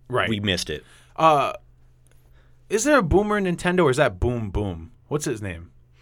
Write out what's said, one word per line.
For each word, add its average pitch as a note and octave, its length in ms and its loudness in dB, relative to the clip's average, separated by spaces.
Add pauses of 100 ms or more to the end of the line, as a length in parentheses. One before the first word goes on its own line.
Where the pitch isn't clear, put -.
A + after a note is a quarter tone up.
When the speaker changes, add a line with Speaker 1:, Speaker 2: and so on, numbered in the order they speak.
Speaker 1:
Right. G#2 200 0
Speaker 2:
we G#2 120 -2
missed G2 280 -2
it. D2 160 -8 (320)
Speaker 1:
Uh, D3+ 360 2 (1160)
is G#3+ 160 -2
there D4 140 4
a A#3+ 40 2
boomer G#3 380 2
Nintendo, F3+ 440 0
or C#3 60 4
is B2+ 80 0
that A#2 220 2
Boom A#2 300 -2
Boom? F2 420 -6 (160)
What's D3+ 180 -4
his A2 160 -6
name? F2 280 -10 (320)